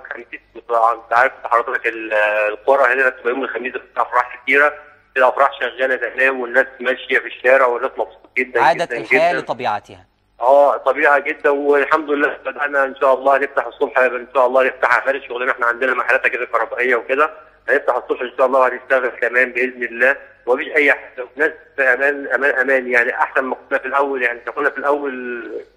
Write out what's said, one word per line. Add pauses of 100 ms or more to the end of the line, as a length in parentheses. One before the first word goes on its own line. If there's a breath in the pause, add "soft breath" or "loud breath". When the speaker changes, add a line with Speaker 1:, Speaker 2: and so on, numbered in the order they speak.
Speaker 1:
الخميس، (420)
طبعًا
أنت
عارف (120)
حضرتك
ال-، (400)
القرى
هنا
بتبقى
يوم
الخميس
بتبقى
أفراح
كتيرة، (440)
الأفراح (100)
شغالة
تمام
والناس (140)
ماشية
في
الشارع
والناس
مبسوطة (100)
جدًا
Speaker 2:
عادت
Speaker 1:
جدًا
Speaker 2:
الحياة
Speaker 1:
جدًا.
Speaker 2:
لطبيعتها. (340)
Speaker 1:
آه،
طبيعة
جدًا،
والحمد
لله (100)
بدأنا
إن
شاء
الله
نفتح
الصبح،
إن
شاء
الله
نفتح
أعمال
الشغل،
إحنا
عندنا
محلات
أجهزة
كهربائية
وكده، (380 loud breath)
هنفتح
الصبح
إن
شاء
الله،
وهنشتغل
كمان
بإذن
الله، (300)
ومفيش
أي
حاجة،
والناس (240)
في
أمان،
أمان،
أمان،
يعني
أحسن
ما (120)
كنا
في
الأول،
يعني
إحنا
كنا
في
الأول (320)